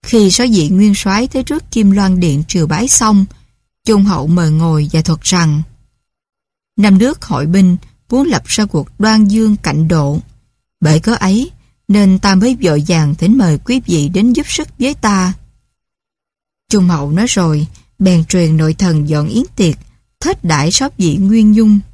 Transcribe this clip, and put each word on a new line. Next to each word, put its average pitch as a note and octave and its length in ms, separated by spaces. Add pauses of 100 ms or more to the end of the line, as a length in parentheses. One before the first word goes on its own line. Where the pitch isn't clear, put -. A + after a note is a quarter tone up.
Khi G#3 280
sáu A#3+ 220
vị E3 160
nguyên G3+ 260
soái G#3 340
tới C4 140
trước - 280
Kim G#3 200
Loan F#3+ 300
Điện D#3 280
triều E3 180
bái F3 220
xong, G#3 380 (580)
Trung G#3 200
hậu D#3+ 220
mời E3 240
ngồi D#3 420
và D#3+ 100
thuật D#3+ 180
rằng: D#3+ 420 (1120)
"Năm G3 220
nước B3+ 260
hội C#3+ 220
binh F3+ 300 (340)
muốn C4+ 160
lập A3 200
ra - 180
cuộc D#3+ 240 (120)
đoan G#3+ 280
dương G#3+ 280
cạnh D#3 320
độ. D3+ 320 (600)
Bởi D#3 200
cớ A3 140
ấy, G#3 360 (380)
nên G3 300
ta G3 160
mới A#3 280
vội D3 240
vàng D#3+ 280
thỉnh G#3 240
mời E3 200
quý E3+ 280
vị D#3 220
đến G#3 240
giúp C4 160
sức - 200 (100)
với C4+ 160
ta." F#3+ 380 (1400)
Trung F#3 180
hậu D3 220
nói F#3+ 180
rồi, D#3 380 (320)
bèn F3+ 260
truyền E3 320
nội D#3 180
thần D#3 340
dọn D3+ 200
yến A3+ 160 (120)
tiệc, E3 180 (460)
thết F4+ 240
đãi D#3 280
sáu C#4 260
vị D#3+ 180
nguyên G#3+ 360
nhung. G#3+ 280 (140)